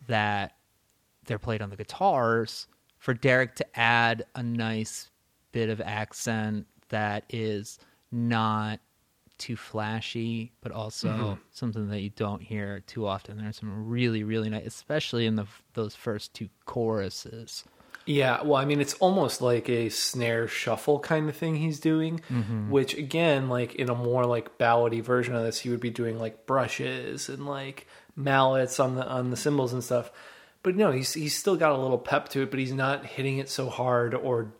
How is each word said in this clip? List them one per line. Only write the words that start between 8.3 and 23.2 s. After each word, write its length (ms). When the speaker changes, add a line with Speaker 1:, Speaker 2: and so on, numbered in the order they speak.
Speaker 1:
too 200
flashy, 1040
but 100
also 380
Speaker 2:
Mm-hmm. 240
Speaker 1:
something 380
that 100
you 120
don't 300
hear 460
too 180
often. 320
There's 200
some 320
really, 340
really 260
nice, 160
especially 600
in 100
the, 100
those 220
first 380
two 140
choruses. 1000
Speaker 2:
Yeah, 380
well, 120
I 80
mean, 160
it's 160
almost 460
like 260
a 220
snare 580
shuffle 520
kind 280
of 80
thing 220
he's 240
doing, 400
Speaker 1:
Mm-hmm. 400
Speaker 2:
which, 220
again, 560